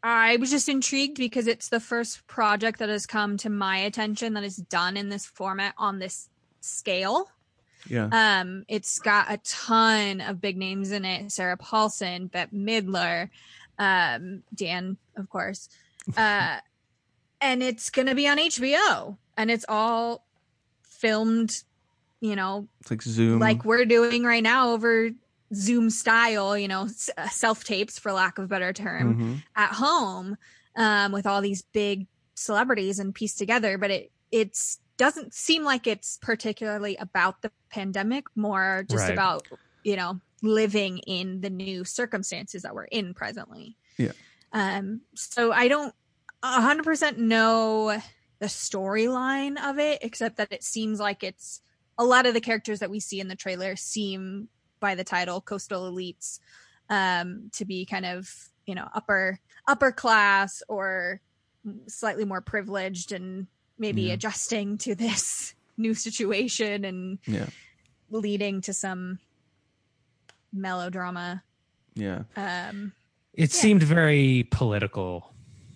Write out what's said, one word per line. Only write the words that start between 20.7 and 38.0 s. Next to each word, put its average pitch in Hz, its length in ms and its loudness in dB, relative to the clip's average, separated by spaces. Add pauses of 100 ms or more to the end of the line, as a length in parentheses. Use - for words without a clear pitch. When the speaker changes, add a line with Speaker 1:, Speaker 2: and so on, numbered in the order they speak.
Speaker 1:
filmed, 220 800 0 (580)
you 214 140 -2
know, 196 320 -4 (140)
Speaker 2:
It's - 100 -8
like 110 100 -4
Zoom. 113 380 4
Speaker 1:
like 113 260 4
we're 233 200 6
doing 240 380 6
right 233 200 4
now 240 260 4
over 226 400 4 (440)
Zoom 226 360 4
style, 220 680 4
you 202 100 -2
know, 190 180 -2
s-, - 320 -8
uh, 160 120 -6
self-tapes, - 680 -2
for 208 120 -4
lack 190 260 0
of 196 80 -6
a - 20 -10
better 185 260 -2
term, 160 400 0
Speaker 2:
Mm-hmm. 117 200 0 (220)
Speaker 1:
at 208 180 2
home, 208 640 0 (380)
um, 208 360 4
with 196 160 -2
all 202 140 2
these 196 200 -2
big 202 460 -2 (260)
celebrities 208 680 0
and 196 140 -4
pieced - 240 -6
together. 208 400 2
But 196 140 0
it, - 200 -4 (200)
it's, - 480 0 (180)
doesn't 285 360 0
seem 320 300 0
like 262 240 0
it's - 300 -4
particularly 214 800 -4
about 190 440 -2
the 220 100 -8 (180)
pandemic, 202 560 -4 (100)